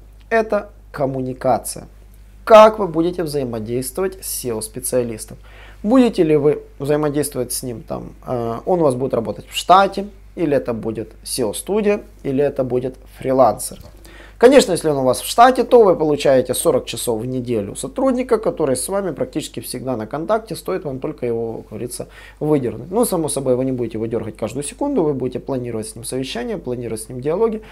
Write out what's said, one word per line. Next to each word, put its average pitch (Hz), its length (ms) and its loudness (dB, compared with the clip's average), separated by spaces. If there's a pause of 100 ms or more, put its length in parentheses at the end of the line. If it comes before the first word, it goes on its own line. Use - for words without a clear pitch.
(300)
это 220 400 0 (220)
коммуникация. 131 960 -2 (560)
Как 220 340 10
вы 202 100 -2
будете 170 360 -2
взаимодействовать 131 1000 -4
с - 40 -12
сео-специалистом? 120 1080 -4 (440)
Будете 226 420 4
ли 156 120 4
вы 143 260 2 (160)
взаимодействовать 143 720 -2
с - 120 -8
ним, 113 180 -8
там, 123 320 -12 (140)
э, 117 380 -4
он 180 140 2
у 165 40 2
вас 131 120 4
будет 131 180 -2
работать 110 360 -4
в - 60 -16
штате, 196 520 4 (280)
или 151 200 0
это 123 180 -2
будет 110 400 -8 (100)
сео-студия, 202 760 -2 (220)
или 139 200 0
это 135 200 -2
будет 127 320 -2 (220)
фрилансер? 131 640 0 (640)
Конечно, 247 300 8
если 156 160 0
он 139 80 0
у 135 60 0
вас 127 180 2
в - 40 -12
штате, 254 380 6
то 240 220 8
вы 175 100 6
получаете 143 580 2
сорок 123 320 0
часов 117 360 -4
в 123 40 -6
неделю 120 520 -4
сотрудника, 247 600 -2
который 156 380 0
с - 140 -6
вами 196 220 -4
практически 131 500 -6
всегда 127 340 -6
на 107 100 -6
контакте, 165 520 -4
стоит 175 260 -6
вам 131 160 -8
только 151 260 -8
его, 117 360 -4
как - 80 -20
говорится, 117 380 -10 (340)
выдернуть. 131 500 -2
Ну, 226 140 2
само 165 240 -2
собой, 131 260 0
вы 127 80 -2
не 131 80 -2
будете 120 260 -4
его 110 80 -4
дергать 110 300 -6
каждую 120 280 -6
секунду, 277 400 -2
вы 151 100 0
будете 127 260 -6
планировать 120 480 -6
с - 80 -16
ним 110 80 -14
совещания, 185 540 -6
планировать 120 460 -8
с - 40 -16
ним 127 140 -12
диалоги, 180 400 -2 (100)